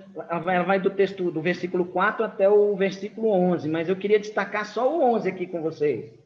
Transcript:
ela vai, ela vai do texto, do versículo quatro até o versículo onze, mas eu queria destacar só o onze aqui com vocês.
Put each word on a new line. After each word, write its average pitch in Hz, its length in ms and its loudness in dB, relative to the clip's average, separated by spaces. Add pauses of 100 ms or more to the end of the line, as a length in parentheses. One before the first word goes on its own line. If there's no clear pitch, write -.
(140)
ela 170 240 -6
vai, 180 180 0
ela 180 80 2
vai 190 160 2
do 190 140 0
texto, 185 360 0
do 160 100 -4
versículo 175 500 -2
quatro 214 340 0
até 196 240 2
o 208 280 6
versículo 202 540 -2
onze, 180 380 2
mas 160 200 -2
eu 185 100 0
queria 202 220 2
destacar 202 460 -4
só 254 280 -2
o 339 80 0
onze 214 280 2
aqui 180 160 -6
com 170 160 -6
vocês. 147 520 -4 (120)